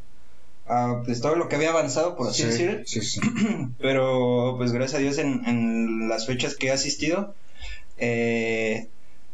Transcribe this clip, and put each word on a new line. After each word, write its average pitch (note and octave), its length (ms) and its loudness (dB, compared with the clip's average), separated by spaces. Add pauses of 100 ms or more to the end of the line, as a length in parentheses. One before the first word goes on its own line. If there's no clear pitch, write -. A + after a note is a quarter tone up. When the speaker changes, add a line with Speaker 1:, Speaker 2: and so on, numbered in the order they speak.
(680)
Speaker 1:
ah, B2 380 2
pues, A#2+ 160 -2
todo D3 160 2
lo E3 120 0
que D3 80 0
había D#3 140 2
avanzado, D#3+ 460 2
por A#2+ 120 0
así - 140 0
Speaker 2:
Sí, A#2 60 2
Speaker 1:
decirlo. F3 380 2
Speaker 2:
sí, A2+ 160 -2
sí. - 180 -4 (300)
Speaker 1:
<clears throat> B2 280 -4
Pero, B2+ 800 2
pues, B2 140 2
gracias B2+ 260 0
a C3+ 40 2
Dios, C#3+ 160 2
en, C3+ 280 0
en A2+ 640 2
las A2+ 180 0
fechas C3 300 -2
que C3 120 0
he - 40 2
asistido, D3+ 640 0 (640)
eh, A#2 880 0 (480)